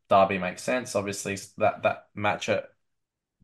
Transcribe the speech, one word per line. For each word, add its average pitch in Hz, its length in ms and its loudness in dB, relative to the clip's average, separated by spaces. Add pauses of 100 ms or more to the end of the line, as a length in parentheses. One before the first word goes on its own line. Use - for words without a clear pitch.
Darby 98 280 6
makes 90 260 -4
sense. 127 320 -4
Obviously, 101 380 -4
s-, - 240 -10
that, 104 260 0
that - 320 -2
match 104 340 -4
at 98 200 -2 (760)